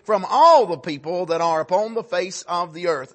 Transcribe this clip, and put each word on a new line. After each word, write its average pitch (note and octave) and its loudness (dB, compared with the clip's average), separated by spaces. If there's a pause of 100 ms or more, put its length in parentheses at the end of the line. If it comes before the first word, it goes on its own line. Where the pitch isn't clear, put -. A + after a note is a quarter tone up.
from G3 -2
all D4 6
the E3+ -4
people D#3+ -6
that E3 -2
are E3 0
upon G#3 -2
the A3 -6
face F#3 -6
of F3 -6
the F3 -6
earth. C3+ -4